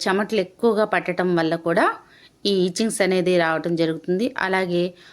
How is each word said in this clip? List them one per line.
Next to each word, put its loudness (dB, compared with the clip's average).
చెమటలు 0
ఎక్కువగా 0
పట్టడం 0
వల్ల 0
కూడా 0
ఈ 2
ఇచ్చింగ్స్ -2
అనేది 2
రావటం 0
జరుగుతుంది. -2
అలాగే -2